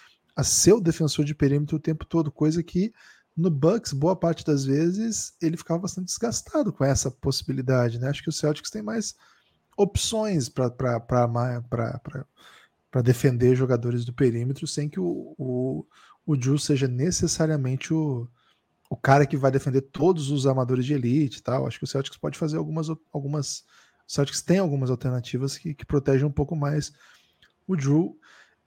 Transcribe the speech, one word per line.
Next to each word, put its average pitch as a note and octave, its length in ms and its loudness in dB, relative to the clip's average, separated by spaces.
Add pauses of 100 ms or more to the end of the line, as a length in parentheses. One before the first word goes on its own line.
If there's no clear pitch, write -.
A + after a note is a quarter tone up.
(360)
a C3 80 0
ser - 300 6
o A#3+ 60 4
defensor D#3+ 440 0
de D3 100 -4
perímetro D3 420 2
o D3+ 40 -4
tempo D#3+ 240 -4
todo, D#3+ 260 -2
coisa D#3 320 0
que F#3+ 300 -2 (440)
no F3 140 2
Bucks, D#3+ 440 2
boa D3+ 200 0
parte E3+ 300 -2
das C#3+ 200 0
vezes, F3 760 -2
ele E3 160 0
ficava E3+ 240 -4
bastante F#3 260 -8
desgastado - 640 -4
com - 120 -2
essa C3+ 260 2
possibilidade, B2+ 880 -2
né? B2+ 120 -2
Acho C#3+ 120 -6
que - 60 -10
o D#3+ 40 -2
Celtics - 380 -2
tem G#3+ 120 -8
mais G#3+ 340 -6 (580)
opções G3+ 760 0
pra, B2+ 200 0
pra, A#2+ 300 -2
pra, B2 260 2 (360)
pra, A#2+ 360 -4
pra, - 280 -12 (640)
pra C3 100 0
defender B2 560 4
jogadores B2 480 0
do A#2+ 80 -8
perímetro B2 540 0
sem D3 200 -4
que D3+ 140 -8
o, E3+ 380 -6
o, C3 480 -4 (400)
o D3+ 100 2
Drew C3+ 220 2
seja C#3 280 2
necessariamente D3 1080 0
o, C3+ 340 -2 (640)
o - 60 -6
cara C#3 300 6
que C#3+ 120 -2
vai C3+ 120 4
defender C3+ 300 0
todos D3 500 0
os C#3 160 0
armadores B2+ 380 2
de C3+ 80 -2
elite C3+ 460 0
e - 40 -20
tal. C3 240 -2
Acho B2 120 -6
que - 60 -8
o C3 40 -4
Celtics - 300 -4
pode D3+ 180 -6
fazer D#3 220 -4
algumas, D#3 300 -4 (220)
algumas, C#3+ 500 -6 (460)
o - 60 -20
Celtics - 300 -2
tem F3 160 4
algumas C#3 320 0
alternativas B2+ 640 -2
que, D#3+ 160 -8
que - 140 -14
protegem C#3 400 2
um D3 60 -2
pouco C#3+ 220 -2
mais D3 380 -2 (720)
o F#3 80 -2
Drew D3+ 440 2 (480)